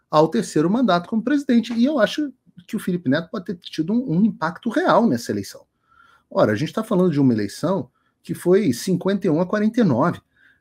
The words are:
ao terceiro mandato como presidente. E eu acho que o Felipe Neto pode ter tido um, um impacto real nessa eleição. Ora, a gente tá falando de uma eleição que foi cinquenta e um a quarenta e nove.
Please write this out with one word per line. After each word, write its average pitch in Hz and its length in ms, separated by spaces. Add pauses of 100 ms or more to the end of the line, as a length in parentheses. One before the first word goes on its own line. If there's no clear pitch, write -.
ao 156 180
terceiro 165 420
mandato 190 380
como 220 160
presidente. 247 500
E 233 120
eu 302 120
acho 262 360 (320)
que - 100
o 208 40
Felipe 175 300
Neto 165 200
pode 214 160
ter 190 120
tido 160 360
um, 240 240
um 196 80
impacto 175 440
real 233 380
nessa 123 240
eleição. - 340 (640)
Ora, 147 220
a 107 40
gente 127 180
tá 226 100
falando 185 280
de 143 80
uma 131 140
eleição 110 560 (340)
que 170 100
foi 180 400
cinquenta 190 540
e - 20
um 156 120
a 185 40
quarenta 214 360
e - 20
nove. 139 380 (400)